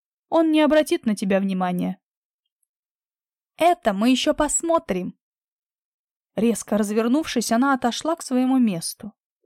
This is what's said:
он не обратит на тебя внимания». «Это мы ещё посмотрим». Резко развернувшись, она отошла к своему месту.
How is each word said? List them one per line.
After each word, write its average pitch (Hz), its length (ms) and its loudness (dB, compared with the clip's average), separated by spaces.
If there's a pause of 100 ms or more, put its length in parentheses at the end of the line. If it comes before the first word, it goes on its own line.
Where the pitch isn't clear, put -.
(300)
он 320 220 2
не 311 100 4
обратит 302 440 2
на 214 100 0
тебя 196 240 0
внимания». 185 600 -2 (1600)
«Это 330 360 2
мы 208 160 0
ещё 262 240 2
посмотрим». 302 840 -2 (1160)
Резко 214 420 -2
развернувшись, 220 720 -2
она 262 220 2
отошла 262 420 -4
к 330 60 -10
своему 254 360 0
месту. 208 540 -2 (340)